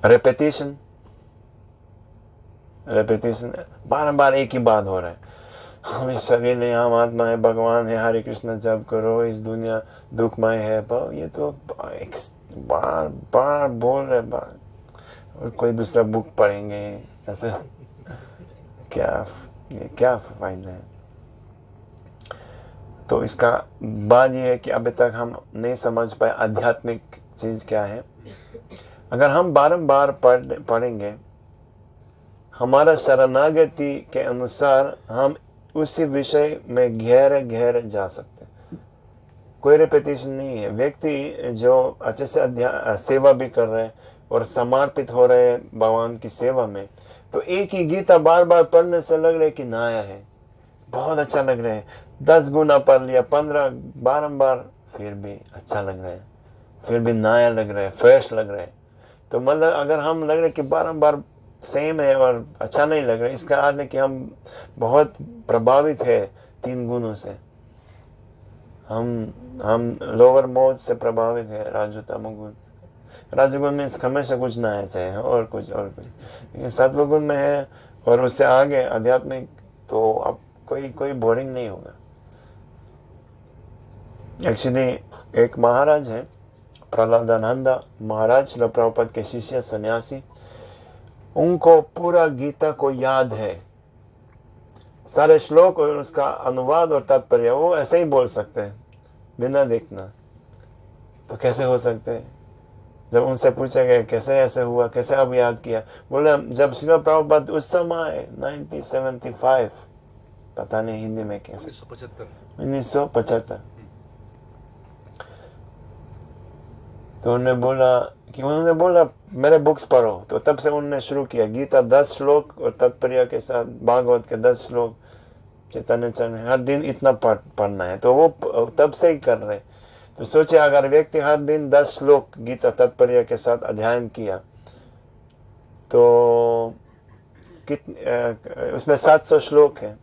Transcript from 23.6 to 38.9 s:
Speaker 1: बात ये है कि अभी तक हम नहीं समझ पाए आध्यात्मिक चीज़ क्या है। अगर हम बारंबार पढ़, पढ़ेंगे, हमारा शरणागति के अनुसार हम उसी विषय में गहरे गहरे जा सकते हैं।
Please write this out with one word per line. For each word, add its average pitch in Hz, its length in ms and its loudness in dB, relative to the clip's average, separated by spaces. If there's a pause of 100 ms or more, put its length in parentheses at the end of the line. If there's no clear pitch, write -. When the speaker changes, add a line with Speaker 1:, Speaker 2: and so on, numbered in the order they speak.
Speaker 1:
बात 110 480 2
ये 127 180 -4
है 123 100 0
कि 123 120 -12
अभी 120 200 -4
तक 120 240 0
हम 117 260 -10 (140)
नहीं 117 200 -6
समझ 113 380 -4
पाए 110 180 -2
आध्यात्मिक 113 720 -4 (380)
चीज़ 113 260 -8
क्या 107 180 -2
है। 107 200 -12 (1080)
अगर 143 180 4
हम 175 220 2
बारंबार 143 600 4
पढ़, 131 480 2
पढ़ेंगे, 113 560 -4 (1400)
हमारा 143 420 4
शरणागति 143 1160 2
के - 80 -4
अनुसार 131 800 0 (100)
हम 135 280 -2 (380)
उसी 156 300 -4
विषय 147 640 -2
में 120 320 0
गहरे 135 420 4
गहरे 120 400 -2
जा 101 260 -6
सकते - 360 -20
हैं। - 360 -20 (840)